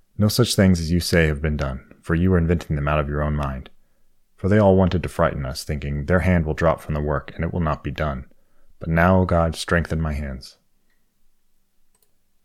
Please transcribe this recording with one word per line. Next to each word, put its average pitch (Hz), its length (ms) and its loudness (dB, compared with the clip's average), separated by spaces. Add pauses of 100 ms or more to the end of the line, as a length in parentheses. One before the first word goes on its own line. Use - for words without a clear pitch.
(200)
"No 104 80 2
such - 280 0
things 95 240 4
as 80 100 -4
you 87 80 2
say 82 300 2
have 73 120 -2
been 76 160 -2
done, 67 240 -6 (220)
for 85 140 -2
you 92 180 2
are 87 40 4
inventing 82 360 0
them 71 140 -4
out 76 100 0
of 71 100 -2
your 73 140 -4
own 73 140 -2
mind." 67 340 -8 (640)
For 95 120 -4
they 104 100 4
all 98 180 6
wanted 92 280 2
to - 40 -2
frighten 71 380 -2
us, - 160 -10
thinking, 71 440 -6
"Their 87 140 2
hand 90 240 2
will 76 100 -4
drop 80 260 0
from - 140 -8
the 76 60 -4
work, 73 340 -4
and 82 100 -8
it 85 80 -6
will 87 80 -4
not 73 240 -4
be 71 80 -8
done." 67 320 -6 (560)
But - 80 -10
now, 87 320 4
O 92 40 4
God, 85 300 0
strengthen 85 460 -2
my 78 140 -4
hands. 69 420 -10 (1900)